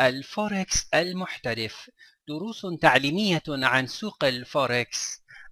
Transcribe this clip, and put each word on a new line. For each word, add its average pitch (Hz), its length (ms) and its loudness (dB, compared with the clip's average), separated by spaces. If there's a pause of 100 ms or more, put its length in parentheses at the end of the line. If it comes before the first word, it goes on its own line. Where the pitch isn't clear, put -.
الفوركس 190 920 0
المحترف، 151 960 -4 (380)
دروس 190 400 -8 (140)
تعليمية 156 680 4
عن 131 400 2
سوق - 360 -6
الفوركس. 123 1000 -2 (280)